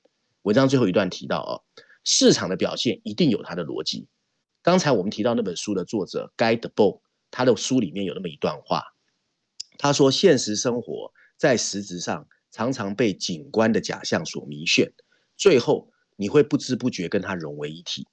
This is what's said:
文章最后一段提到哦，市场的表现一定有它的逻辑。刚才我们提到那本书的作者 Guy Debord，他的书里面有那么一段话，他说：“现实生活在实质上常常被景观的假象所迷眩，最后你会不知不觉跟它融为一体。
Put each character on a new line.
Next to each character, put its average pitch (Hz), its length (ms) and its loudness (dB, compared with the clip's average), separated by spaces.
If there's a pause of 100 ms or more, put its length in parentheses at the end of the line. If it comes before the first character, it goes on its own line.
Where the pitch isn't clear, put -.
(420)
文 104 120 0
章 135 120 6
最 135 120 4
后 120 100 4
一 90 40 2
段 92 180 2
提 - 160 -10
到 87 160 -4
哦， - 180 -10 (480)
市 247 240 6
场 87 160 0
的 92 80 -2
表 95 200 -2
现 - 260 -2
一 107 100 -10
定 147 180 2
有 104 120 0
它 - 140 -10
的 87 80 -6
逻 62 180 -6
辑。 - 240 -8 (560)
刚 180 160 4
才 151 140 2
我 113 100 4
们 101 80 -4
提 104 140 -4
到 117 100 2
那 117 80 0
本 90 140 -6
书 - 180 -6
的 90 100 -2
作 95 220 -4
者 - 300 -8
Guy 117 200 2
Debord， 107 440 0 (320)
他 127 120 -4
的 123 120 6
书 131 240 -2
里 95 100 -2
面 98 160 -6
有 85 80 -8
那 - 60 -10
么 92 80 -8
一 73 80 -12
段 80 280 -4
话， 82 200 -4 (920)
他 143 160 0
说 139 180 6
：“现 147 280 6
实 107 160 -4
生 120 260 -2
活 58 320 -10 (240)
在 139 200 2
实 101 260 -6
质 90 160 -10
上 85 280 -8 (260)
常 120 200 -2
常 101 220 -6
被 107 180 2
景 82 380 -8
观 113 220 2
的 98 80 0
假 - 240 -8
象 90 200 -2
所 - 220 -10
迷 73 180 -12
眩， - 280 2 (440)
最 175 220 6
后 - 320 0 (240)
你 101 140 -6
会 147 160 6
不 147 120 0
知 127 200 -4
不 123 120 -4
觉 90 200 -4
跟 101 120 0
它 98 140 -6
融 78 220 -8
为 73 140 -8
一 82 120 -16
体。 - 300 -10